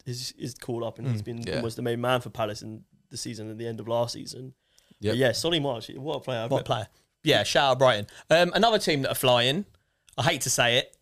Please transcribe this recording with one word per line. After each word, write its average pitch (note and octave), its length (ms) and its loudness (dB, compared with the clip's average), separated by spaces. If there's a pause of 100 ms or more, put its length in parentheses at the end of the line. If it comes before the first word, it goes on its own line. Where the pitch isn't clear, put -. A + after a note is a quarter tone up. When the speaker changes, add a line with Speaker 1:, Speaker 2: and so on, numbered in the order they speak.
Speaker 1:
his, B2+ 340 -10
his B2 160 -10
call A#2 300 -8
up, A2+ 160 -10
and C3+ 80 -6
he's A2 140 -2
Speaker 2:
Mm. - 20 -10
Speaker 1:
been A#2 180 -10
Speaker 3:
Yeah. - 140 -4
Speaker 1:
almost A2+ 180 -4
the A2+ 80 -8
main A#2+ 180 -2
man B2 200 2
for G#2+ 100 -12
Palace G#2+ 320 -6
in A2 220 -14 (260)
the B2+ 60 -14
season A2 340 -10
at A2 80 -12
the A#2 80 -8
end A2+ 140 -8
of G#2+ 80 -12
last A#2 240 0
season. C3 420 -14 (460)
Speaker 3:
Yep. G#2 140 0
Speaker 1:
But A#2+ 40 -2
yeah, C3+ 140 4
Solly E3 260 0
March, C3 380 -4
what D3 220 -8
a - 20 -14
player. A#2 260 -6
Speaker 2:
What C3+ 140 0
a - 40 -8
player. A2+ 220 -2 (380)
Yeah, B2+ 180 6
shout C#3 300 4
out B2+ 60 0
Brighton. A#2+ 280 4 (240)
Um, F3 240 6
another G#3+ 240 4
team D#3 240 0
that - 80 -2
are - 40 -2
flying, C3 500 4 (520)
I C3 60 -2
hate D#3 200 2
to C3 80 -2
say A#2+ 280 4
it, - 240 -4